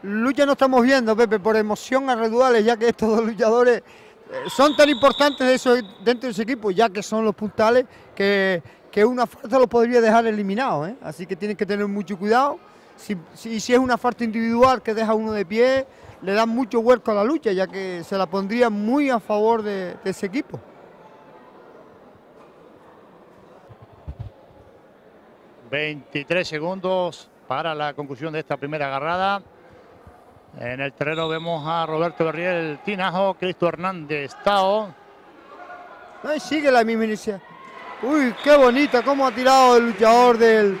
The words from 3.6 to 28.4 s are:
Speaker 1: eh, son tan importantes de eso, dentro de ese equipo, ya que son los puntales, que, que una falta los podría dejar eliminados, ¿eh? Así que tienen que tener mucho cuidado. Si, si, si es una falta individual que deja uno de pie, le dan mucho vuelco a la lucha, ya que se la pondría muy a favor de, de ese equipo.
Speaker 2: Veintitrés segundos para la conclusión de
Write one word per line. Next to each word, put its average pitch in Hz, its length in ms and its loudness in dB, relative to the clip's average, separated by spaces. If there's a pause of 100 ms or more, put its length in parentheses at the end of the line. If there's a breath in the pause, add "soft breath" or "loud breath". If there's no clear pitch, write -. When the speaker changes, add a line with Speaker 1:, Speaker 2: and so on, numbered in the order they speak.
Speaker 1:
eh, - 680 -16
son 269 280 2
tan 294 120 6
importantes 277 580 2
de 254 80 4
eso, 247 220 2 (240)
dentro 233 260 -2
de 247 60 -4
ese 196 100 -4
equipo, 214 300 -4
ya 220 180 2
que 190 100 -8
son 220 240 -4
los 214 120 0
puntales, 226 480 0 (320 loud breath)
que, 196 440 0 (300 loud breath)
que 208 140 2
una 247 200 0
falta 226 320 -6
los 247 120 4
podría 233 320 2
dejar 226 260 4
eliminados, 202 600 -4
¿eh? 247 120 -12
Así 165 260 -14
que 185 100 -10
tienen 208 200 -8
que 214 80 -2
tener 202 220 -4
mucho 202 320 -8
cuidado. 240 400 0 (380 soft breath)
Si, - 200 -8 (180)
si, 226 260 -10
si - 120 -4
es 247 60 4
una 254 180 0
falta 240 280 -4
individual 233 580 2
que 220 120 -4
deja 220 200 0
uno 220 160 -2
de 208 160 -4
pie, 262 400 0 (340 loud breath)
le 185 120 -6
dan 226 160 2
mucho 233 340 -2
vuelco 226 300 2
a - 20 0
la 202 80 0
lucha, 247 300 -2
ya 185 160 -2
que 185 340 -10
se 196 160 -8
la 185 80 0
pondría 196 420 0
muy 226 400 -2
a 247 120 0
favor 220 420 0
de, 190 400 -8
de 190 80 -4
ese 196 160 -8
equipo. 190 320 -8 (4000)
Speaker 2:
Veintitrés 151 800 -6
segundos 180 840 -6 (160)
para 160 260 -6
la 147 220 -6
conclusión 143 380 -10
de 156 80 -6